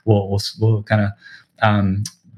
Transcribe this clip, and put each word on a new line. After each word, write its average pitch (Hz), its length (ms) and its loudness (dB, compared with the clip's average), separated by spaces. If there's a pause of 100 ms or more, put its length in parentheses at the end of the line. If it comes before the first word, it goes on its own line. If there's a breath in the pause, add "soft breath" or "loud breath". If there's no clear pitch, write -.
will, 101 240 2
will, 101 120 -2 (200)
will 110 220 2
kinda, 104 320 -2 (480 loud breath)
um, 101 420 2 (340)